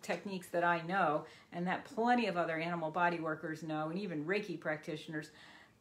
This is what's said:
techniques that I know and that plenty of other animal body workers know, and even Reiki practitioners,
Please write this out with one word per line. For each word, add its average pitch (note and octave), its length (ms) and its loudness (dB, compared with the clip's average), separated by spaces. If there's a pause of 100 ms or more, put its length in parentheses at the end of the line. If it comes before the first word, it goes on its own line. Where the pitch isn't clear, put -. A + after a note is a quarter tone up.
techniques F#3 460 -4
that F3 140 2
I F3 180 6
know D#3+ 440 2 (260)
and F3 140 -2
that F3+ 200 -2
plenty A#3+ 420 4
of F3+ 100 0
other D#3+ 200 2
animal E3 340 -2
body F3 280 2
workers D#3 440 -4
know, D#3 260 -2
and E3+ 80 -4
even E3+ 280 -4
Reiki F#3 340 0
practitioners, D#3 720 -6 (500)